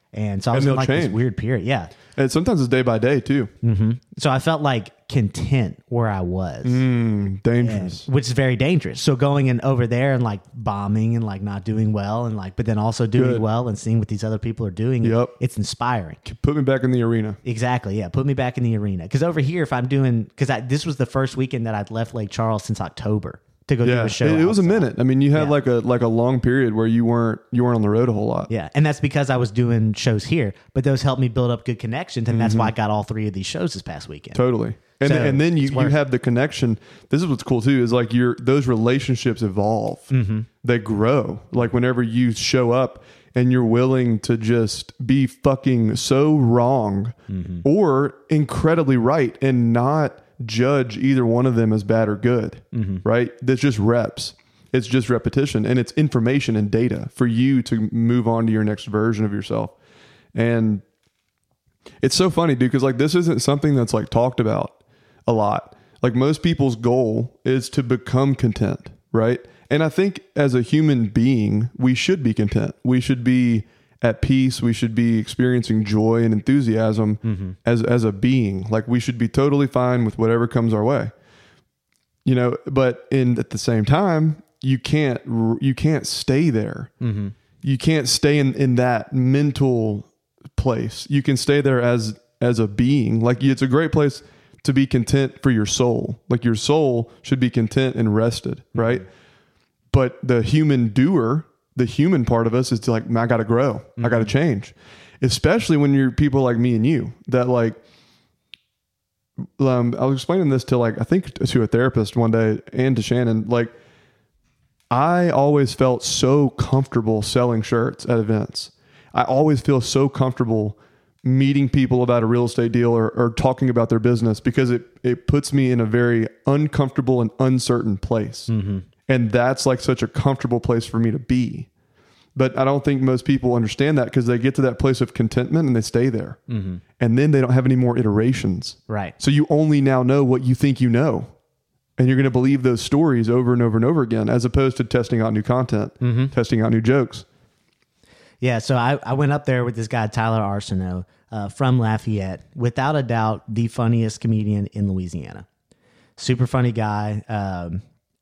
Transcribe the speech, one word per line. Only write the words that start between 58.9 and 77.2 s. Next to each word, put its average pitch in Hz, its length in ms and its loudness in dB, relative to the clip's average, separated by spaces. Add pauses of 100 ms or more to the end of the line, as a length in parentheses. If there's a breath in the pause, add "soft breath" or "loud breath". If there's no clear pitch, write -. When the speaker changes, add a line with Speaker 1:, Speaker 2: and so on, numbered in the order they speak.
Speaker 2:
of 101 80 -2
yourself. 107 380 -4 (640 soft breath)
And 113 480 0 (1200 loud breath)
it's 131 140 0
so 185 140 2
funny, 165 260 2
dude, 127 160 0
'cause, 131 100 2
like, 131 160 0
this 147 160 0
isn't 165 280 2
something 143 320 2
that's, 120 200 0
like, 107 160 -2
talked 123 300 0
about 107 420 -4 (440 soft breath)
a 120 60 2
lot. 107 440 -2 (260 soft breath)
Like, 123 120 0
most 143 280 0
people's 139 340 0
goal 120 680 -2
is 127 260 -2
to 143 120 -2
become 127 520 0
content, 104 560 -2 (220)
right? 113 280 0 (300 soft breath)
And 147 120 2
I 160 60 0
think 190 320 -2 (160)
as 143 180 2
a 123 80 2
human 143 440 2
being, 110 720 2
we 127 160 2
should 180 280 0
be 113 120 2
content. 107 400 -2 (100)
We 127 160 2
should 123 240 -2
be 123 400 2 (380 soft breath)
at 117 180 0
peace. 131 400 2
We 120 140 0
should 113 200 -4
be 117 240 2
experiencing 117 680 0
joy 110 400 2
and 113 100 2
enthusiasm 110 880 0